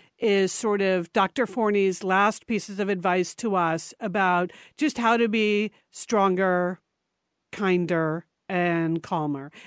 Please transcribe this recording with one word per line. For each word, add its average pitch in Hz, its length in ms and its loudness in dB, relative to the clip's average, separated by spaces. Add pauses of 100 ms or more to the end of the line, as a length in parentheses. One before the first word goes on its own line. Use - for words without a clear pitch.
(200)
is 196 340 2
sort 208 300 0
of 185 280 0
Doctor 208 360 0
Forney's 202 560 0
last 196 420 2
pieces 208 340 -4
of 196 80 -2
advice 185 480 0
to 208 200 -2
us 165 440 -2
about 180 520 0 (260)
just 294 220 -2
how 233 180 2
to 233 100 2
be 208 440 0 (200)
stronger, 185 880 0 (720)
kinder, 170 720 0 (240)
and 165 540 0
calmer, 147 480 -4 (160)